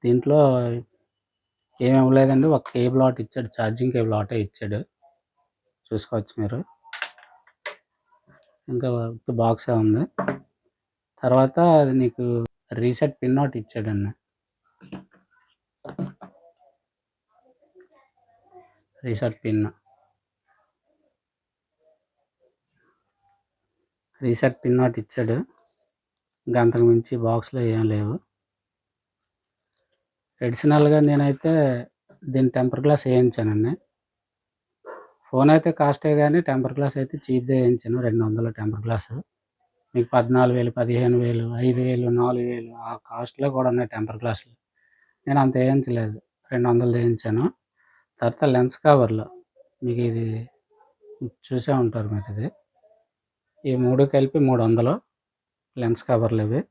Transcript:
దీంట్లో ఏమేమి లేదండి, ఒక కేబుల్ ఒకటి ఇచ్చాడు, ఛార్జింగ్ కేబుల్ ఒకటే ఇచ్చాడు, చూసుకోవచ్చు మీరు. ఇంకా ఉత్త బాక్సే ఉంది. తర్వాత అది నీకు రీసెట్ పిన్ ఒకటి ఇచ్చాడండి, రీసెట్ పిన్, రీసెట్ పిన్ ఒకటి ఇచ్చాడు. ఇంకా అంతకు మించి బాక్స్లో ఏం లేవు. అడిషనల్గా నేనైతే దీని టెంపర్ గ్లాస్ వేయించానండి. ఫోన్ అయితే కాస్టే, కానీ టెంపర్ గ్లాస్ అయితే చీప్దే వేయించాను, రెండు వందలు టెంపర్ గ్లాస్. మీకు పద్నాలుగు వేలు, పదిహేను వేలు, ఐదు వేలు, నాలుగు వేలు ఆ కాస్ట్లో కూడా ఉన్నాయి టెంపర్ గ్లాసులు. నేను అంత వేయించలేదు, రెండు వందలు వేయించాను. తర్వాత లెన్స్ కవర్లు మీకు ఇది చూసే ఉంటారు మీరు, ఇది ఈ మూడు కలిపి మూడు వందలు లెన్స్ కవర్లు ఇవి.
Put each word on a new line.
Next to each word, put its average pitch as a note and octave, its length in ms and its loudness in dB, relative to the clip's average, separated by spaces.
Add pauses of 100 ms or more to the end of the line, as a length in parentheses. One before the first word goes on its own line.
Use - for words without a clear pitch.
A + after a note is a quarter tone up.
దీంట్లో B2+ 380 2 (1400)
ఏమేమి C3 400 4
లేదండి, C3+ 380 4
ఒక - 160 -4
కేబుల్ B2+ 340 2
ఒకటి B2 200 -2
ఇచ్చాడు, A2+ 320 -10
ఛార్జింగ్ A#2 380 -2
కేబుల్ A2 240 0
ఒకటే A2 260 -4
ఇచ్చాడు, G#2 340 -8 (1080)
చూసుకోవచ్చు G#2+ 500 -6
మీరు. A2+ 200 -6 (2000)
ఇంకా B2+ 220 -4 (260)
ఉత్త - 160 -12 (120)
బాక్సే A#2 320 0 (100)
ఉంది. A2+ 200 2 (1160)
తర్వాత C3 360 2 (200)
అది C3+ 220 2
నీకు B2 240 -2 (560)
రీసెట్ B2 400 -2
పిన్ B2+ 200 -2
ఒకటి C3 200 -4
ఇచ్చాడండి, G#2 500 -6 (4000)
రీసెట్ A2+ 380 -4
పిన్, G#2+ 160 -2 (4000)
రీసెట్ B2 400 -2
పిన్ B2 220 2
ఒకటి A#2 200 -2
ఇచ్చాడు. A#2 340 -4 (1120)
ఇంకా A#2+ 160 0
అంతకు A#2 260 4
మించి A#2 360 0
బాక్స్లో A#2 380 -2 (100)
ఏం A2+ 100 0 (100)
లేవు. G#2 220 -4 (2250)
అడిషనల్గా D3 680 4
నేనైతే C#3+ 440 0 (800)
దీని C3 240 2
టెంపర్ B2+ 260 -2
గ్లాస్ D3 240 2
వేయించానండి. A#2+ 640 2 (1600)
ఫోన్ C3+ 240 4
అయితే D#3+ 260 2
కాస్టే, D3 400 0
కానీ D3+ 200 2 (100)
టెంపర్ C3 280 -2
గ్లాస్ C#3+ 240 -4
అయితే C#3 140 -10 (100)
చీప్దే B2+ 360 0
వేయించాను, A#2+ 440 0
రెండు A2+ 200 0
వందలు A2+ 240 -2 (100)
టెంపర్ G#2+ 260 -6
గ్లాస్. A2+ 240 -6 (840)
మీకు A#2+ 200 0
పద్నాలుగు B2 420 2
వేలు, A#2+ 200 -2
పదిహేను B2 440 2
వేలు, A#2 240 -2 (220)
ఐదు B2 180 0
వేలు, B2 220 -2 (100)
నాలుగు B2 320 0
వేలు A#2 240 -10 (160)
ఆ - 20 -10 (140)
కాస్ట్లో B2 480 -8
కూడా C3 180 0
ఉన్నాయి A#2+ 220 -2
టెంపర్ A2 280 -8
గ్లాసులు. A2+ 320 -8 (720)
నేను C#3 180 2
అంత C3 180 0
వేయించలేదు, B2 560 0 (340)
రెండు B2 180 0
వందలు A#2+ 280 2
వేయించాను. A#2 480 0 (720)
తర్వాత A#2+ 380 0
లెన్స్ B2+ 280 0
కవర్లు A#2 420 4 (600)
మీకు A#2+ 240 -2
ఇది A2+ 160 -4 (1200)
చూసే B2+ 240 -4 (120)
ఉంటారు G#2+ 280 -4
మీరు, G#2 220 -6
ఇది A2 160 -6 (1200)
ఈ C3 40 0 (120)
మూడు C3 280 4
కలిపి C#3 360 2
మూడు B2 160 2
వందలు A#2 280 2 (880)
లెన్స్ A#2 280 -4
కవర్లు A2+ 380 2
ఇవి. B2+ 240 -2